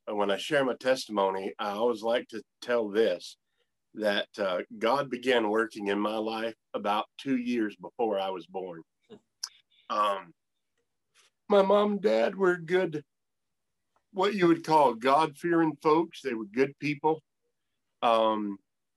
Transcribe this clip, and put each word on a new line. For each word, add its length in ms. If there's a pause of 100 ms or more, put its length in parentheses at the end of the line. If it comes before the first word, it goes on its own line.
when 220
I 80
share 280
my 100
testimony, 840
I 140
always 320
like 260
to 140 (180)
tell 280
this, 480 (560)
that, 340 (100)
uh, 220 (180)
God 320
began 400
working 380
in 120
my 180
life 380 (180)
about 320 (120)
two 200
years 400
before 420
I 100
was 160
born. 360 (1080)
Um, 440 (1120)
my 160
mom 300
and 80
dad 340
were 220
good, 460 (1080)
what 220
you 120
would 160
call 300
God-fearing 880
folks. 400
They 140
were 100
good 340
people. 440 (800)
Um, 560 (380)